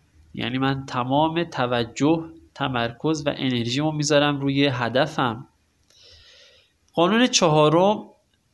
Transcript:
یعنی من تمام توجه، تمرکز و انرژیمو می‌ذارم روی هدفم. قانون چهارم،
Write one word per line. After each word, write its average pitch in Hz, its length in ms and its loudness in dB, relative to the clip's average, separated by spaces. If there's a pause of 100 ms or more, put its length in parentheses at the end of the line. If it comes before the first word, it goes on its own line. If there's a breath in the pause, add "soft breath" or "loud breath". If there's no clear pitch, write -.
(340)
یعنی 120 240 -6
من 135 280 -2
تمام 147 580 0
توجه، 135 800 -2 (300)
تمرکز 135 720 -4
و - 100 -2
انرژیمو 127 560 -2
می‌ذارم 147 480 0
روی 139 260 0
هدفم. 127 800 -2 (1500 soft breath)
قانون 208 340 4
چهارم، 175 800 4 (500)